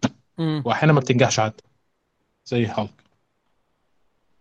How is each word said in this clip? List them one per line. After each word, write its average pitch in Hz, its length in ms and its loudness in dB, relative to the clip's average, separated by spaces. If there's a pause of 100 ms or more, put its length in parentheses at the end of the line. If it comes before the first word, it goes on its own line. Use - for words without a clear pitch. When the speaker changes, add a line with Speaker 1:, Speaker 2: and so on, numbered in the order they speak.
(380)
Speaker 1:
مم. 156 280 -4
Speaker 2:
واحيانا 147 260 2
ما 143 80 4
بتنجحش 123 400 2
حتى، 110 220 -4 (840)
زي 120 200 0
هالك. 104 240 -6 (1500)